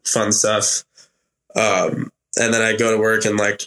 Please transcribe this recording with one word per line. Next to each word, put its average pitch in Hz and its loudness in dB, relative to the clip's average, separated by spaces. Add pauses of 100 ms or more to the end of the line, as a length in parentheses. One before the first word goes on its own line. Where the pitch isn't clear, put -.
fun 107 0
stuff. 104 0 (680)
Um, 98 0 (260)
and 117 2
then 113 2
I 110 0
go 113 2
to 107 0
work 110 2
and, 104 0
like, 104 -2